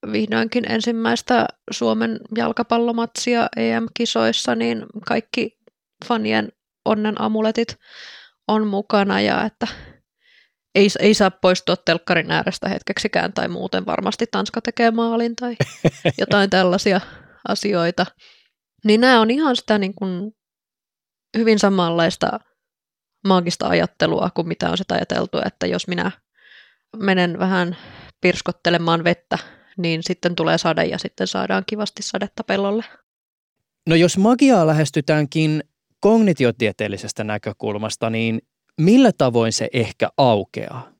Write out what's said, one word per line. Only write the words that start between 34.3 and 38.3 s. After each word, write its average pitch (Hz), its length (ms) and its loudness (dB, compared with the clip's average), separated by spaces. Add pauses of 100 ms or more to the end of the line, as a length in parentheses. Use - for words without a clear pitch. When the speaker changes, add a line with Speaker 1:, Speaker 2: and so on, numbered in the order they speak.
Speaker 2:
lähestytäänkin 151 1000 2 (360)
kognitiotieteellisestä 117 1200 2
näkökulmasta, 107 840 -4
niin 113 320 -2 (360)